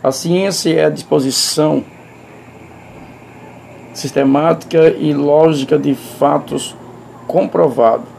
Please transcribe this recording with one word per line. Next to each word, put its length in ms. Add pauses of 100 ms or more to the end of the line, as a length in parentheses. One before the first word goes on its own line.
A 120
ciência 600
é 120
a 40
disposição 920 (2000)
sistemática 960
e 220
lógica 640
de 160
fatos 800 (540)
comprovados. 800 (120)